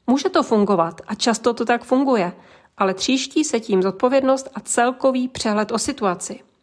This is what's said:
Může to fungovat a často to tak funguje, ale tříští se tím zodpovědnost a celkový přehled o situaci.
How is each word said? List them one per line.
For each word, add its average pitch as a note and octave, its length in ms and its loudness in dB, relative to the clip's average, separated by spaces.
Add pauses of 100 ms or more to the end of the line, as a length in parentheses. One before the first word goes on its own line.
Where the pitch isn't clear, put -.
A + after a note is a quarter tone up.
Může C#4 220 2
to E4+ 140 4
fungovat F#3+ 640 2
a G#3+ 80 -8
často A#3 400 0
to A#3+ 100 -4
tak A#3+ 200 0
funguje, B3+ 480 2 (460)
ale F#3+ 160 0
tříští C4 500 -2
se A#3 160 -2
tím F#3+ 220 0
zodpovědnost C4 720 0
a G#3+ 60 -12
celkový B3+ 680 0
přehled G#3+ 440 -4
o A3+ 60 -2
situaci. F#3+ 640 -4 (220)